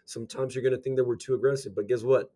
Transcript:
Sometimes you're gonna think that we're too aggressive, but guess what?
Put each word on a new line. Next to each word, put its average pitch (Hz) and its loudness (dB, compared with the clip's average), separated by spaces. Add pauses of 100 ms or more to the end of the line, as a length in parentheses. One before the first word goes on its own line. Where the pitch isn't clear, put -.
Sometimes 123 -6
you're 127 -4
gonna 127 2
think 131 -4
that 127 4
we're 120 0
too 127 -2
aggressive, 127 0
but 101 -4
guess 117 0
what? 123 2